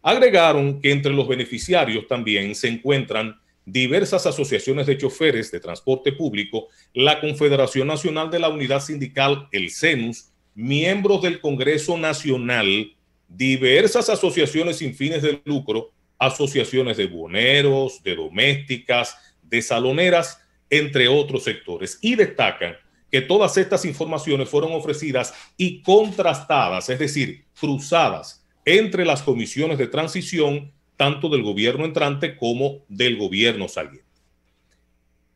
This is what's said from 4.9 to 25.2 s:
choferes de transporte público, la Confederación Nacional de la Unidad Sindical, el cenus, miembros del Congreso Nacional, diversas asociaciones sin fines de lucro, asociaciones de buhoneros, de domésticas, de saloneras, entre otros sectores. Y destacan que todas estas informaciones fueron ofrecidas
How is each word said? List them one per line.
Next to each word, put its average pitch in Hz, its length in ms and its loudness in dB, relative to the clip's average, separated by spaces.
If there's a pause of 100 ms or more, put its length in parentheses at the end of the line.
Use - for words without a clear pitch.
choferes 135 540 0
de - 80 -10
transporte 131 540 -2
público, 110 560 -6 (240)
la 151 260 2
Confederación 143 680 2
Nacional 156 440 -4
de 170 80 -2
la 165 80 0
Unidad 139 320 -2
Sindical, 139 720 -2
el 92 200 -4
cenus, 120 580 -2 (260)
miembros 180 680 0
del 175 200 -4
Congreso 147 560 -2
Nacional, 123 1000 -2 (320)
diversas 131 800 2
asociaciones 165 680 0
sin 139 180 -8
fines 147 260 -4
de 147 220 -2
lucro, 135 480 -4 (260)
asociaciones 131 800 0
de 98 120 -2
buhoneros, 127 960 0
de 90 120 -4
domésticas, 120 1000 -2 (240)
de 117 200 -2
saloneras, 147 800 0 (280)
entre 139 400 2
otros 139 340 0
sectores. 92 580 -8
Y 233 140 0
destacan 107 640 0 (340)
que 131 80 4
todas 180 380 2
estas 185 260 2
informaciones 147 640 -4
fueron 160 240 0
ofrecidas 147 640 -4 (240)